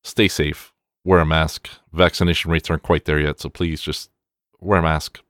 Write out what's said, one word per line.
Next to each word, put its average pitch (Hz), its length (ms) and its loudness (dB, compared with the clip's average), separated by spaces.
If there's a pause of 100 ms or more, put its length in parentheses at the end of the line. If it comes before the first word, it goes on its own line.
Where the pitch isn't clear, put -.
Stay - 240 0
safe, - 460 -4 (320)
wear 90 160 4
a 78 60 2
mask. 80 440 -2 (220)
Vaccination 85 580 0
rates 82 200 -2
aren't 80 120 -2
quite 80 220 0
there 76 160 0
yet, 73 180 -2
so 76 100 -10
please 80 320 -4
just - 300 -10 (480)
wear 92 220 2
a - 20 0
mask 80 480 -2